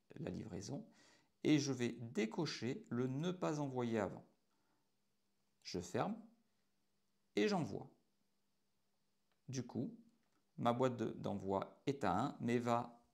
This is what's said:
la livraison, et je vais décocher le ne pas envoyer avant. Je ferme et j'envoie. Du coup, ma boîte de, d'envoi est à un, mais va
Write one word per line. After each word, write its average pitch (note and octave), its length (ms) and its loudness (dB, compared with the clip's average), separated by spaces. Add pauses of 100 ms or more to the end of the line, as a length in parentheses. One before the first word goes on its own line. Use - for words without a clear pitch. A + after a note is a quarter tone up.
(160)
la - 140 -4
livraison, F#2+ 560 -6 (560)
et D3 160 8
je C3+ 140 2
vais A#2+ 200 0
décocher C#3 960 -2
le B2 200 0
ne D3+ 240 0
pas E3 280 0
envoyer B2 380 0
avant. F#2 260 0 (1400)
Je - 180 -4
ferme E3+ 360 -2 (1160)
et G#2 140 4
j'envoie. C#3 420 -2 (1600)
Du B2+ 160 -4
coup, - 300 -4 (640)
ma A#2+ 160 2
boîte B2 240 4
de, A2+ 140 0
d'envoi G2 760 -4
est C#3 180 -2
à F#2 140 4
un, C3 220 0
mais A#2+ 180 2
va A#2+ 400 0 (160)